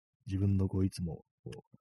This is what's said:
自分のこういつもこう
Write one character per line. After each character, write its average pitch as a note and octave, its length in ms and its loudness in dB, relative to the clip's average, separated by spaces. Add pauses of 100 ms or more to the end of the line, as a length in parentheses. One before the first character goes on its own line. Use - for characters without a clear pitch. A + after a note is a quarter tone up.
(260)
自 F#2+ 120 -2
分 G2 180 4
の F#2+ 120 2
こ F#2+ 100 -2
う F#2+ 80 4
い F#2+ 40 2
つ - 120 -8
も E2 200 -6 (220)
こ - 100 -12
う - 260 -20